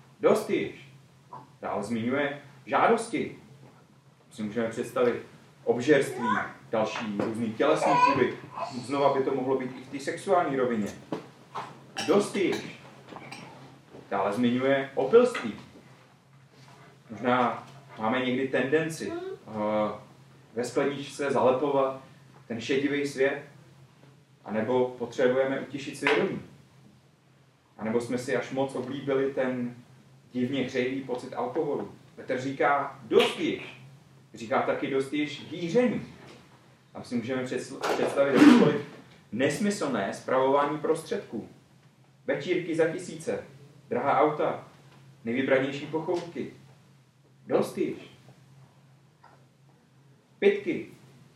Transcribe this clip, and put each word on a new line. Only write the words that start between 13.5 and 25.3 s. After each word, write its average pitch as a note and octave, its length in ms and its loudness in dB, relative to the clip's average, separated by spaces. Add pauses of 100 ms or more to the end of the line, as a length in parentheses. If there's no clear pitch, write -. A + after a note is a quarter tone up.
Dále G2+ 240 -2
zmiňuje B2+ 600 2
opilství. C3+ 580 4 (1600)
Možná A#2+ 580 0 (320)
máme B2+ 260 0
někdy B2+ 220 0
tendenci, C#3 640 0
eh, F4 400 -10 (1000)
ve A#2 100 -4
skleničce C#3 680 -4
zalepovat C3 680 2 (460)
ten A2+ 140 -8
šedivý C#3+ 460 0
svět, C3+ 360 0 (1000)
anebo B2 540 0
potřebujeme C3 600 0